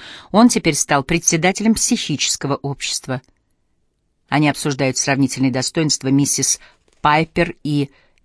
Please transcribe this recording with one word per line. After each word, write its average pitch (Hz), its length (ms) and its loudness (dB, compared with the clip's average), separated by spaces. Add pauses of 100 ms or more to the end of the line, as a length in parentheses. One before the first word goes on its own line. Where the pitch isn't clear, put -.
(320)
он 233 160 6
теперь 165 260 0
стал 143 300 0
председателем 180 720 0
психического - 800 -2
общества. - 680 -6 (1040)
Они 147 200 2
обсуждают 135 480 -2
сравнительные 135 560 0
достоинства 135 560 -2
миссис 139 500 2 (420)
Пайпер 160 600 0
и 147 280 -2 (340)